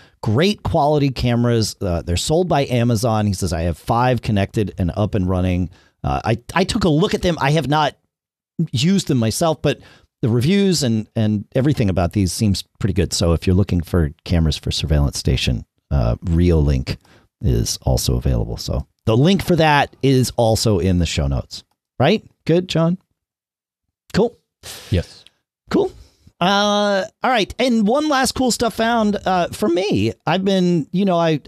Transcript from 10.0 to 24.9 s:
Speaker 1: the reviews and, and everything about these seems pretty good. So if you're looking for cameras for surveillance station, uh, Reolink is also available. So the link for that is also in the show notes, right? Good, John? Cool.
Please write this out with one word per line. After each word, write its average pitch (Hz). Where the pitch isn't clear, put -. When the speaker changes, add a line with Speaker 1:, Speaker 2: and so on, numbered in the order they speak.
Speaker 1:
the 123
reviews 175
and, 113
and 107
everything 131
about 87
these 95
seems 101
pretty 95
good. 85
So 85
if 78
you're 92
looking 92
for 82
cameras 80
for -
surveillance 73
station, -
uh, -
Reolink 80
is 117
also 127
available. -
So -
the 110
link 170
for 180
that 151
is 127
also 110
in 90
the 85
show 76
notes, -
right? 160
Good, 175
John? 165
Cool. 233